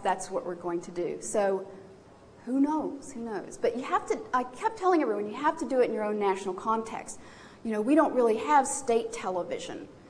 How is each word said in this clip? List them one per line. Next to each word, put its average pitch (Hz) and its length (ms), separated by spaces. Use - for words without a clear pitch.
that's 185 220
what 190 160
we're 175 220
going 175 140
to 185 100
do." 165 300
So 196 440
who 254 140
knows, 285 540
who 233 80
knows? 220 380
But - 180
you 262 60
have 349 240
to, 254 120
I 254 100
kept 440 340
telling 359 240
everyone, 208 260
you 220 80
have 302 240
to 277 80
do 262 120
it 240 100
in 220 40
your 214 100
own 208 160
national 196 340
context. 220 680
You 226 80
know, 214 100
we 254 140
don't 302 180
really 247 240
have 269 300
state - 460
television 175 720